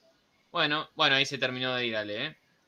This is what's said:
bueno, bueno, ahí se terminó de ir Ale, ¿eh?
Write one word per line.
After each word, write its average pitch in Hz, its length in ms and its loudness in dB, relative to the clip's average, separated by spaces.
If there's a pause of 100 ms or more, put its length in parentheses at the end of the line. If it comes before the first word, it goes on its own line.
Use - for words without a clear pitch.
(520)
bueno, 151 440 0
bueno, 147 200 4
ahí 139 100 4
se 139 120 -6
terminó 127 360 -2
de 123 140 -2
ir 113 80 -2
Ale, 107 300 -4
¿eh? 156 120 -10 (300)